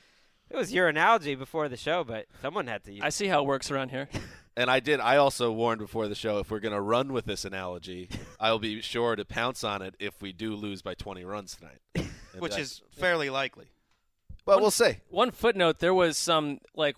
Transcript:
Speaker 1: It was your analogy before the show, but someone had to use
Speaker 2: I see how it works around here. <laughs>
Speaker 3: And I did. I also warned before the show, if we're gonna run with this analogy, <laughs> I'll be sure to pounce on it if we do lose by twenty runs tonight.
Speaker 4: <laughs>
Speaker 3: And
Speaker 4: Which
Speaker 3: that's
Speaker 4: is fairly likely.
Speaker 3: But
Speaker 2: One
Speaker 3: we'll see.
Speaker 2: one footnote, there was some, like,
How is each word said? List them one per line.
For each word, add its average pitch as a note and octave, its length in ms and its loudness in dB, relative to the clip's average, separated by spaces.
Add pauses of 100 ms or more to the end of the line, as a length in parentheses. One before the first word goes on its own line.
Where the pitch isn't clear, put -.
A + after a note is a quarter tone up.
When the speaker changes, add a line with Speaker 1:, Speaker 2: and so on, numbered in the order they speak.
(500)
Speaker 1:
It - 60 -8
was A3+ 160 -4
your F3+ 160 4
analogy D#3+ 460 2
before C#3+ 340 -4
the B2 80 -10
show, E3 280 -2
but A2+ 200 -8 (160)
someone D3+ 280 -6
had G#2+ 160 -6
to G2+ 80 -18
use G2+ 100 -14
Speaker 2:
I D3 80 0
see G3+ 160 -2
how F3 140 2
it C#3+ 60 0
works C3+ 240 -2
around C3+ 200 -4
here. C3+ 220 -8
<laughs> - 440 -14
Speaker 3:
And B2 140 2
I C3 100 4
did. C#3 180 2
I B2 200 6
also C3 340 4
warned A2+ 280 2
before G#2+ 280 -4
the G#2 80 -6
show, G#2 220 0
if G2 120 -4
we're G#2+ 80 -4
gonna G#2 220 -2
run A#2+ 320 0
with A#2 140 -4
this G2+ 180 -6
analogy, F2+ 640 -10 (160)
<laughs> - 160 -18
I'll A2+ 180 2
be G#2+ 220 -4
sure A#2 340 0
to G2+ 100 -4
pounce B2 380 -4
on G2+ 200 -2
it F#2+ 180 -10
if G2+ 220 -10
we G2 100 -8
do G#2+ 220 -6
lose G#2 260 -8
by - 140 -10
twenty F#2 300 -12
runs G2 320 -10
tonight. D2 240 -20 (140)
Speaker 4:
<laughs> - 160 -4 (220)
Speaker 3:
And F#3+ 80 -16
Speaker 4:
Which E3+ 120 -4
Speaker 3:
that's D3 100 -2
Speaker 4:
is - 200 -12 (100)
fairly D#3+ 380 0
likely. C3+ 360 -4 (800)
Speaker 3:
But G3 120 8
Speaker 2:
One G3+ 60 6
Speaker 3:
we'll G#3+ 80 6
see. F#3 260 4 (140)
Speaker 2:
one A#3 220 2
footnote, F#3 480 2
there F3 140 4
was F3 220 4
some, D3+ 420 0 (160)
like, D3 240 0